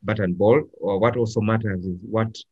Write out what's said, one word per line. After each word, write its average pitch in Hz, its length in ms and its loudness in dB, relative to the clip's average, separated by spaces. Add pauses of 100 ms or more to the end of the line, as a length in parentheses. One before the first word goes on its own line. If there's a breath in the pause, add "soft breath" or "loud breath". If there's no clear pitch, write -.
bat 107 160 -2
and 90 180 0
ball, 113 240 6 (200)
or 98 180 -2
what 117 180 2
also 113 240 0
matters 107 440 -2
is 90 160 -4
what 110 340 -4 (160)